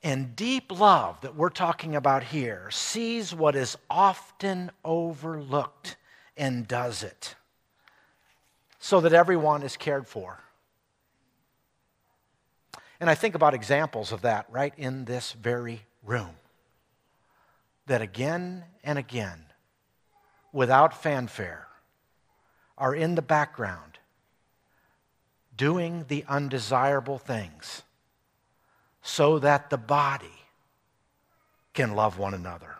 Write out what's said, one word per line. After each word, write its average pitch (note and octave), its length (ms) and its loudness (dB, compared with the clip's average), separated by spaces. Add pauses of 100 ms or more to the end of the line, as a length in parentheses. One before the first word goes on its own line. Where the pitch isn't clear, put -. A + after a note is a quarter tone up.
And C3 340 -4
deep B3 340 -4
love F3 500 6
that C#3 140 -14
we're D#3 140 0
talking E3 460 -2
about C3+ 280 2
here A2+ 480 -6
sees A3+ 640 -6
what D3+ 220 2
is B2+ 200 -4 (120)
often F#3 800 0 (140)
overlooked D#3 1120 -4 (400)
and B2+ 280 -4
does B2 380 -4
it - 320 -14 (1400)
so F#3+ 220 6
that D#3+ 100 6
everyone D#3+ 520 6
is C3+ 120 -8
cared C#3 320 -4
for. - 340 -12 (2500)
And E3+ 100 0
I D#3 60 6
think G#3 200 -2
about D3 180 6
examples A#2+ 580 -2
of G#2 100 -8
that G#2+ 280 -2
right C3+ 280 -4
in C3 280 -8
this B2 280 -8
very A#2 520 -6 (180)
room G2+ 340 -6 (1500)
that B2+ 140 0
again E3 640 -6 (180)
and D3 160 -4
again, G#2 520 -10 (1000)
without C3+ 420 6
fanfare, A#2 720 -6 (1120)
are C3+ 180 0
in E3 200 0
the E3 60 0
background B2 760 -2 (1600)
doing E3+ 500 -2
the C#3+ 220 -6
undesirable C3+ 880 0
things F#2+ 680 -10 (1160)
so D3+ 380 4
that C#3+ 300 2
the C#3+ 80 -2
body C#3+ 680 -2 (1300)
can A2+ 220 -2
love G#2 220 2
one G2 160 -4
another. F2 460 -12